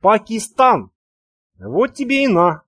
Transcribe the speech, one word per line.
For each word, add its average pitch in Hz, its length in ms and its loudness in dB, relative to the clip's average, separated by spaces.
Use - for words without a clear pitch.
Пакистан. 214 880 0
Вот 127 380 -4
тебе 269 300 -2
и - 20 0
на. 175 400 0